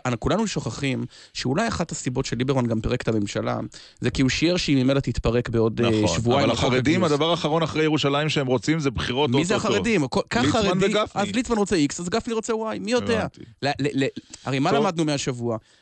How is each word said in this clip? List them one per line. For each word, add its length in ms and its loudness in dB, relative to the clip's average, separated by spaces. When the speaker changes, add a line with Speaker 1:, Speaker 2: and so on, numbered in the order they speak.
Speaker 1:
אנ-, 120 0
כולנו 280 0
שוכחים 560 -4
שאולי 340 -2
אחת 240 -4
הסיבות 340 -4
שליברמן 400 0
גם 160 0
פירק 200 -2
את 60 -4
הממשלה, 520 -2
זה 100 -2
כי 120 -2
הוא 80 4
שיער 280 0
שהיא 260 2
ממילא 160 4
תתפרק 500 -2
בעוד, 320 2
אה, 80 2
Speaker 2:
נכון, 120 2
Speaker 1:
שבועיים 280 2
Speaker 2:
אבל 80 2
Speaker 1:
עם 60 0
חוק 160 0
Speaker 2:
החרדים, 220 2
Speaker 1:
הגיוס. 160 2
Speaker 2:
הדבר 200 2
האחרון 320 0
אחרי 200 0
ירושלים 460 2
שהם 180 0
רוצים 320 2
זה 120 0
בחירות 380 -2
Speaker 1:
מי 160 2
זה 100 0
Speaker 2:
אוטוטו. 180 0
Speaker 1:
החרדים? 340 2
כל-, 220 0
כך 140 0
Speaker 2:
ליצמן 180 2
Speaker 1:
חרדי, 240 2
Speaker 2:
וגפני. 360 0
Speaker 1:
אז 100 0
ליצמן 260 0
רוצה 180 2
איקס, 240 0
אז 100 -6
גפני 240 -2
רוצה 220 -2
וואי, 240 -6
מי 120 -4
יודע? 280 0
Speaker 2:
הבנתי. 220 -6
Speaker 1:
ל-, 60 -2
ל-, 240 0
ל-, 40 2
הרי 140 -2
מה 120 2
Speaker 2:
טוב. 120 4
Speaker 1:
למדנו 220 0
מהשבוע? 520 -2